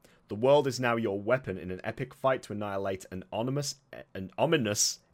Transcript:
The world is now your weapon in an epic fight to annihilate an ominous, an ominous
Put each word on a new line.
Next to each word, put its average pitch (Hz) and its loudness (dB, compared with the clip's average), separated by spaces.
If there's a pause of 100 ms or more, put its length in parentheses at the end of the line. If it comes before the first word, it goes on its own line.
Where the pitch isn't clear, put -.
(280)
The 98 -6
world 135 6
is 120 -2
now 120 2
your 104 0
weapon 107 0
in 90 -8
an 92 -6
epic 123 -6
fight 131 0
to 107 -10
annihilate 98 -4
an 92 -10 (100)
ominous, 135 -2 (360)
an 95 -8
ominous 123 2 (140)